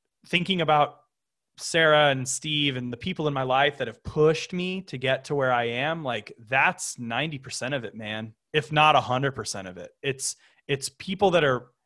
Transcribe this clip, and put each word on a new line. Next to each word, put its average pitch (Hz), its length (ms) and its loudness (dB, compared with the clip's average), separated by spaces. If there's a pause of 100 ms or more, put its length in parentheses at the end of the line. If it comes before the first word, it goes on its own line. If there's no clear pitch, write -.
(260)
thinking 175 360 0
about 151 380 2 (580)
Sarah 151 500 4
and 131 180 0
Steve 147 500 -2
and 123 140 -6
the 120 60 -8
people 170 320 -4
in 143 60 -2
my 135 80 -2
life 135 360 2
that 120 100 -4
have - 140 -14
pushed 156 520 2
me 185 280 -4
to 165 140 -12
get 131 300 -2
to 151 80 -4
where 131 180 2
I 120 120 2
am, 139 380 -2
like, 117 360 -6
that's 135 600 0
ninety 127 400 -4
percent 127 360 -8
of 123 100 -4
it, 101 100 -10
man, 110 400 -8 (200)
if 151 180 -2
not 151 240 6
a 131 40 4
hundred 131 320 0
percent 101 360 -8
of 90 80 -14
it. - 240 -16
It's, - 360 -6 (300)
it's 135 220 -4
people 190 440 0
that 165 120 4
are, 127 220 0 (200)